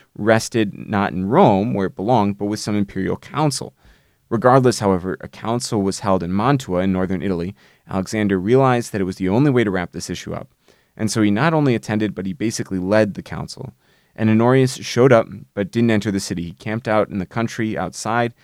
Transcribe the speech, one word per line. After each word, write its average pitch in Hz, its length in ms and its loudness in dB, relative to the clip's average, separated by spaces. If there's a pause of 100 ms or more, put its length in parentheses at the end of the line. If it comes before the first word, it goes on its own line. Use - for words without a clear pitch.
(160)
rested 110 580 0
not 101 380 -4
in 92 160 -4
Rome, 123 460 4
where 98 120 -2
it 85 100 -8
belonged, 101 420 0
but 104 80 -4
with 104 140 -4
some 104 160 -4
imperial 95 400 -2
council. - 580 -4 (560)
Regardless, 127 480 4
however, 92 420 0
a - 80 -14
council 113 540 -4
was 95 180 -2
held 95 220 0
in 90 120 -4
Mantua 110 480 0
in 95 100 0
northern 92 280 -2
Italy. 92 340 -4 (320)
Alexander 95 520 0
realized 123 540 2
that 101 100 -4
it - 20 0
was 92 120 -4
the 92 120 -2
only 135 220 4
way 120 140 4
to 104 60 0
wrap 90 220 -4
this - 160 -10
issue 85 240 -8
up. 85 160 -10 (480)
And 104 140 -4
so 117 100 -2
he 104 100 4
not 135 220 0
only 147 220 2
attended, 107 400 -2
but 95 100 -8
he 95 80 -6
basically 101 460 -4
led 101 340 2
the - 100 -12
council. - 520 -12 (420)
And 110 140 2
Honorius 127 460 4
showed 127 360 2
up, 113 140 6 (260)
but 101 180 -4
didn't 117 200 2
enter 107 200 0
the 98 100 -2
city. 87 240 -6
He 85 80 -10
camped 113 360 -8
out 107 220 2
in 101 80 -6
the 90 80 -4
country 110 500 -4
outside. 113 560 -4 (120)